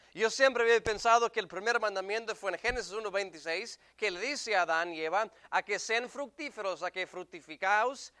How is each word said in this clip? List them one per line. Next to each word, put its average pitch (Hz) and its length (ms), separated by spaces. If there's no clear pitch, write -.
Yo 214 200
siempre 254 320
había 233 200
pensado 226 480
que 226 80
el 190 80
primer 214 320
mandamiento 208 560
fue 196 160
en 170 60
Génesis 226 340
uno 208 200
veintiséis, 175 680
que 214 140
le 175 100
dice 233 360
a 180 80
Adán 165 280
y 160 80
Eva, 180 320
"A 180 100
que 196 160
sean 226 320
fructíferos, 220 720
a 175 80
que 185 160
fructificaos 190 1160